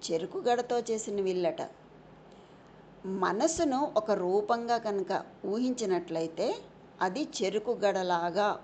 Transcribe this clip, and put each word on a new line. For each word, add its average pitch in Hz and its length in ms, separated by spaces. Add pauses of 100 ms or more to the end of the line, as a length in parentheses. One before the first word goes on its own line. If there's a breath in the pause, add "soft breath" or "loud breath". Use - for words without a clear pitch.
(120)
చెరుకుగడతో 240 680
చేసిన 220 420
విల్లట. 180 400 (1400 loud breath)
మనసును 254 920
ఒక 214 140
రూపంగా 208 640
కనుక 196 460 (220)
ఊహించినట్లయితే 196 1080 (460)
అది 185 260 (160)
చెరుకుగడలాగా 190 1200